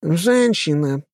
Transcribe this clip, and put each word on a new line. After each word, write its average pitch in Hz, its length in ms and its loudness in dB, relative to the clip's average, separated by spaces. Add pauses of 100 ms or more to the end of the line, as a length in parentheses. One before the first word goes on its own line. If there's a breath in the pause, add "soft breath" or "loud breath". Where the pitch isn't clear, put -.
Женщина 165 1000 0 (100)